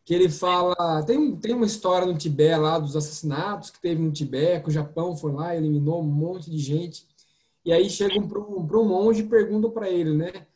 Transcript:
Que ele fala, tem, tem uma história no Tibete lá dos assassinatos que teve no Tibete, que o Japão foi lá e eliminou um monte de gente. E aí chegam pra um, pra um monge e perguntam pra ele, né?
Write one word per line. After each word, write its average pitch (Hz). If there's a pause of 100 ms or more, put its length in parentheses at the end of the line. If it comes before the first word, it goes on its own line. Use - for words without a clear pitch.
Que -
ele 180
fala, 175
tem, 262
tem 220
uma 233
história 180
no 180
Tibete 151
lá 156
dos 147
assassinatos 156
que -
teve 170
no 160
Tibete, 147
que -
o 156
Japão 160
foi 151
lá 160
e 170
eliminou 151
um 160
monte 156
de 156
gente. 156 (580)
E 165
aí 180
chegam 202
pra -
um, 190
pra 190
um 220
monge 208
e 214
perguntam 214
pra 214
ele, 170
né? 180